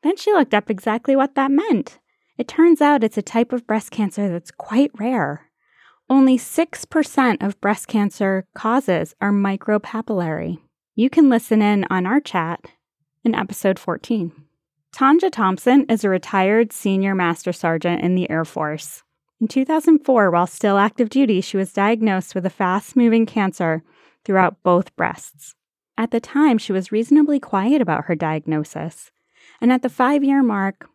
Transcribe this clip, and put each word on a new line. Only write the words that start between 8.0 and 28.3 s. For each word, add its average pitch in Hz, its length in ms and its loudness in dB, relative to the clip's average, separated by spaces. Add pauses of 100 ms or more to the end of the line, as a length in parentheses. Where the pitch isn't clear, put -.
causes 214 640 -2
are 202 140 -2
micropapillary. 196 1300 -4 (360)
You 240 140 2
can 302 180 4
listen 226 340 2
in 208 280 2
on 180 160 -2
our 254 160 0
chat 170 400 -6 (640)
in 226 100 0
episode 190 420 -2
fourteen. 185 540 -6 (640)
Tanja 311 340 2
Thompson 233 600 2
is 220 160 0
a 196 40 2
retired 196 640 0
senior 196 420 -2
master 175 380 -4
sergeant 170 520 -4
in 180 120 0
the 180 140 -2
Air 160 160 -2
Force. - 580 -10 (380)
In 220 60 -2
two 262 160 -2
thousand 311 360 2
four, 226 300 2
while 170 180 2
still 202 300 -2
active 214 300 0
duty, 220 320 2
she - 160 -8
was 190 160 -2
diagnosed 208 640 -2
with 185 100 -4
a 185 40 -2
fast-moving 220 760 0
cancer 185 580 -2 (420)
throughout 190 380 0
both 180 340 2
breasts. - 580 -10 (420)
At 233 140 -4
the 233 80 -2
time, 277 380 0
she - 160 -4
was 185 180 -4
reasonably 285 480 2
quiet 240 420 0
about 170 240 0
her 170 100 -2
diagnosis. 156 960 -6 (500)